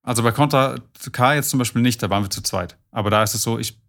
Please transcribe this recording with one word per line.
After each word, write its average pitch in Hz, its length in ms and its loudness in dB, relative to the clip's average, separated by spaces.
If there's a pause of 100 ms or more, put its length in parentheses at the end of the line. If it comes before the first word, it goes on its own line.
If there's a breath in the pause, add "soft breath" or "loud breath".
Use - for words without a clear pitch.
Also 117 200 -2
bei 117 100 2
Contra 135 420 2 (360)
K 131 240 2
jetzt 139 160 -2
zum 135 80 2
Beispiel 117 220 0
nicht, 120 220 2
da 95 60 -2
waren 101 140 0
wir 95 60 -6
zu - 120 -8
zweit. 90 360 -6 (140)
Aber 104 180 -2
da 107 140 4
ist 104 100 -2
es 113 100 -4
so, 117 160 0
ich - 300 -10